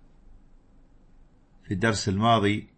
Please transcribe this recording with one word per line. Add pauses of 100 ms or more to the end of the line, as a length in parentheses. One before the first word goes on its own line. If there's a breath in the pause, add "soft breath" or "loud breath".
(1600)
في
الدرس
الماضي